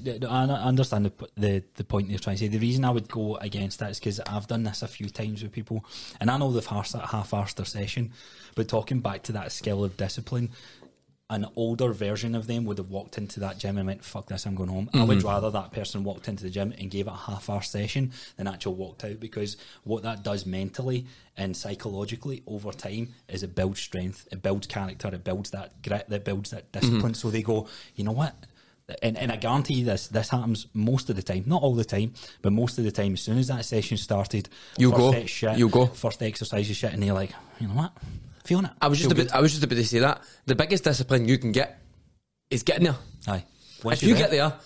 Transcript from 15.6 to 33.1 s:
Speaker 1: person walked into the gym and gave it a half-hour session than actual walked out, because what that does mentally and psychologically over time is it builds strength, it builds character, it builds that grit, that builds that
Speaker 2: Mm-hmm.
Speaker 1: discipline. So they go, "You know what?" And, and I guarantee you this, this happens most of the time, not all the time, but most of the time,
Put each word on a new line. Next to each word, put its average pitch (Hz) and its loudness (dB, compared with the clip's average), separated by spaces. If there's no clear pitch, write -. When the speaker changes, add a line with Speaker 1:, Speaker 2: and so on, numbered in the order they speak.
Speaker 1:
person 98 -4
walked - -6
into 101 -6
the 92 -6
gym 98 -2
and 98 -8
gave 98 -2
it 101 -2
a - -10
half-hour 98 -4
session 127 -2
than 98 -4
actual 92 -4
walked 95 -8
out, 104 -8
because 107 -6
what 104 -2
that 110 -6
does 101 -2
mentally 120 -2
and 95 -4
psychologically 104 -6
over 104 -8
time 110 -8
is 92 -6
it 92 -10
builds 98 0
strength, 92 -6
it 92 -12
builds 98 0
character, 98 -6
it 90 -6
builds 95 -4
that - -10
grit, 104 -2
that 101 -4
builds 101 -2
that - -12
Speaker 2:
Mm-hmm. 104 -6
Speaker 1:
discipline. 113 4
So 110 -2
they 110 2
go, 107 2
"You 101 -2
know 113 0
what?" 143 0
And, 113 0
and 120 0
I - -4
guarantee 120 2
you 123 2
this, 101 0
this 110 0
happens 117 0
most 117 2
of 104 0
the 95 -2
time, 95 -2
not 160 4
all 135 4
the 117 2
time, 107 0
but 98 4
most 117 2
of 117 2
the 104 2
time, 98 0